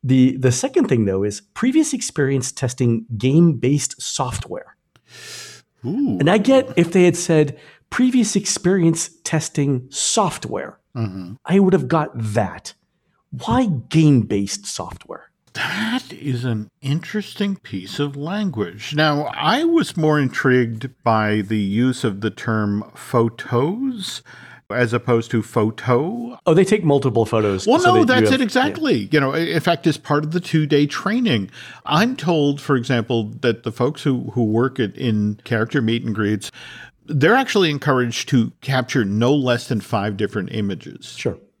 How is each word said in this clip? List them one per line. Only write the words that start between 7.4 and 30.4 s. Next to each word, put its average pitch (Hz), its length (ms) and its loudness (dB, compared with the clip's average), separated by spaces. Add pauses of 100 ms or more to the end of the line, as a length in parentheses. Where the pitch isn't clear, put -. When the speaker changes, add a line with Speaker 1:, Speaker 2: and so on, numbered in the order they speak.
Speaker 1:
previous 247 460 2
experience 175 760 2 (140)
testing 143 680 -2
software, - 920 -4 (160)
Speaker 2:
Mm-hmm. 95 380 -6 (120)
Speaker 1:
I 190 140 4
would 185 140 6
have 143 140 0
got 151 280 0
that. 107 580 -4 (720)
Why 247 200 2 (240)
game-based 120 760 2
software? - 640 -12 (240)
Speaker 2:
That 220 580 -6
is 123 320 -6
an 110 260 -4 (120)
interesting 196 760 -4
piece - 420 -10
of 143 160 -4
language. 143 800 -6
Now, 151 300 2 (100)
I 214 280 0
was 330 340 0
more 156 220 4
intrigued 127 680 0 (140)
by 107 380 2
the 107 180 -2
use 113 440 0
of 101 180 -2
the 110 100 -2
term 104 520 -2 (120)
photos 156 1300 -2 (480)
as 117 200 0
opposed 117 400 0
to 113 120 0
photo. 147 1000 -2
Speaker 1:
Oh, 165 80 4
they 185 120 6
take 214 180 2
multiple 131 420 2
photos 104 420 0
Speaker 2:
Well, 285 120 4
Speaker 1:
so 359 160 4
Speaker 2:
no, 359 100 6
Speaker 1:
that 247 100 4
you - 60 4
Speaker 2:
that's - 100 4
Speaker 1:
have, 269 100 2
Speaker 2:
it - 20 0
exactly. 269 600 0
Speaker 1:
yeah. 143 80 -10
Speaker 2:
You 151 100 4
know, 139 120 0
i-, 156 60 -2
in 165 220 -2
fact, 170 260 0
as 151 100 0
part 147 280 -2
of 156 60 -6
the 175 100 -2